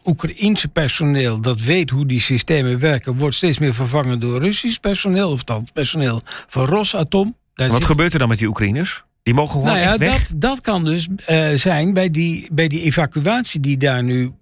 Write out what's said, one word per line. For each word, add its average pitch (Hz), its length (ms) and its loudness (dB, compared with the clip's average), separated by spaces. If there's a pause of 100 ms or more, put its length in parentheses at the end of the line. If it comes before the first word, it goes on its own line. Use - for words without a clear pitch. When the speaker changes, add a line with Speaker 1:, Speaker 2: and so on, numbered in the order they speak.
Speaker 1:
Oekraïense 180 640 0
personeel 139 720 0
dat 113 200 0
weet 147 300 0
hoe 139 160 0
die 127 140 0
systemen 127 580 0
werken, 131 380 0
wordt 139 200 0
steeds 160 220 0
meer 139 160 0
vervangen 127 460 0
door 120 200 -2
Russisch 208 380 -2
personeel. 196 520 0
Of 131 140 -4
dan 117 280 -4
personeel 127 520 -2
van - 400 -4
Rosatom. 196 720 0 (180)
Daar 131 140 0
Speaker 2:
Wat 117 80 2
Speaker 1:
zit 170 100 2
Speaker 2:
gebeurt 156 260 2
er 165 60 2
dan 127 100 2
met 113 100 2
die 110 100 0
Oekraïners? 110 540 -2 (200)
Die 120 140 2
mogen 147 160 0
gewoon 139 140 0
Speaker 1:
Nou 226 120 2
ja, 175 100 2
Speaker 2:
echt 220 100 2
weg? 214 140 2 (160)
Speaker 1:
dat, 156 120 -4
dat 254 200 0
kan 190 240 -2
dus, 160 240 0 (180)
eh, 160 280 2
zijn 165 380 2
bij 185 180 2
die, 165 420 -2
bij 156 160 2
die 165 140 -4
evacuatie 165 800 0
die 139 160 0
daar 131 260 2
nu 127 400 0